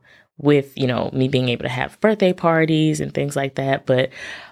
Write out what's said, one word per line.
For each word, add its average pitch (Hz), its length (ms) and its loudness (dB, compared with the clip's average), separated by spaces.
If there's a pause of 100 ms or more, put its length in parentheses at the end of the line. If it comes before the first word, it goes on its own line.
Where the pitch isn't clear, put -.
(400)
with, 143 360 2
you 135 120 -2
know, - 260 -2
me 131 140 0
being 127 220 0
able 120 140 -4
to 123 60 -4
have 131 320 -4
birthday 208 320 2
parties 160 640 2
and 139 140 -6
things 143 220 -4
like 139 200 -4
that. 135 300 -2
But 131 240 2 (420)